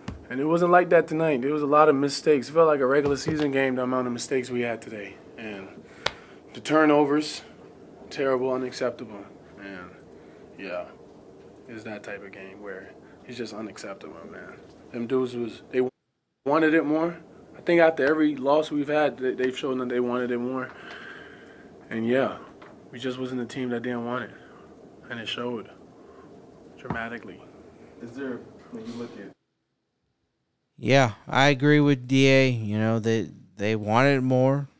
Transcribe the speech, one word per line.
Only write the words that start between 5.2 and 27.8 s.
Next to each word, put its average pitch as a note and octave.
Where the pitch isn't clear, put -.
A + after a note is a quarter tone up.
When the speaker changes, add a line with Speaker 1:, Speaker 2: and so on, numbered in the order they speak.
Speaker 1:
And G2+
the A#2+
turnovers, D3+
terrible, C3
unacceptable. A#2+
And, F#2
yeah, F2+
it's A2+
that G#2+
type G2+
of G2
game F#2+
where F#2+
it's A#2+
just A2
unacceptable, G2
man. F2+
Them A#2+
dudes B2+
was, A#2+
they B2+
wanted D#3
it D#3
more. D#3+
I -
think E3+
after D#3+
every D3+
loss C#3
we've D3
had, D3
they, B2+
they've B2+
shown C3
that B2
they B2
wanted B2
it A#2+
more. B2+
And, A2+
yeah, A#2+
we B2+
just B2+
wasn't B2+
the -
team B2+
that A#2
didn't A#2+
want A#2+
it. -
And A#2
it A2
showed A#2+
dramatically. A2+